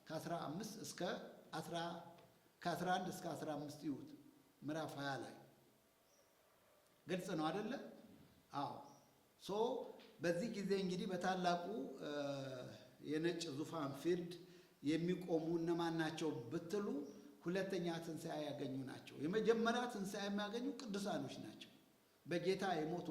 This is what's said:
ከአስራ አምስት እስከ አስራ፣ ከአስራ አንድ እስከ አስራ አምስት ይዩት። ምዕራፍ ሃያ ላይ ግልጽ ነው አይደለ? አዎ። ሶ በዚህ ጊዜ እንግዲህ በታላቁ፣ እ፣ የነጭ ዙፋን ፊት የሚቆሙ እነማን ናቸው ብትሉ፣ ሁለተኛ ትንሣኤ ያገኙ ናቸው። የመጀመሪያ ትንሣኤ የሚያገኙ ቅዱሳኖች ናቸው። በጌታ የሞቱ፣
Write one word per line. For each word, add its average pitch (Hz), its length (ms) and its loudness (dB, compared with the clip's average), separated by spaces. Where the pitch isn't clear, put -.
ከአስራ 160 360 -4
አምስት 156 400 -4
እስከ - 200 -6
አስራ፣ 165 240 -2
ከአስራ 175 280 2
አንድ 185 180 4
እስከ - 200 -6
አስራ 147 220 -2
አምስት 143 320 -4
ይዩት። 147 220 -2
ምዕራፍ 151 320 -2
ሃያ 139 220 -2
ላይ - 180 -6
ግልጽ 175 240 0
ነው 160 140 0
አይደለ? 202 280 0
አዎ። 143 200 -2
ሶ - 80 -8
በዚህ 170 320 2
ጊዜ 196 280 0
እንግዲህ 185 300 2
በታላቁ፣ 180 560 4
እ፣ 156 120 -4
የነጭ 165 400 2
ዙፋን 147 440 -2
ፊት 175 340 2
የሚቆሙ 165 720 4
እነማን 170 420 4
ናቸው 160 340 2
ብትሉ፣ 190 420 0
ሁለተኛ 185 460 2
ትንሣኤ 160 400 -4
ያገኙ 135 440 -2
ናቸው። 123 340 -10
የመጀመሪያ 220 680 4
ትንሣኤ 202 360 -2
የሚያገኙ 208 420 0
ቅዱሳኖች 196 600 -2
ናቸው። - 320 -10
በጌታ 175 460 2
የሞቱ፣ 165 380 2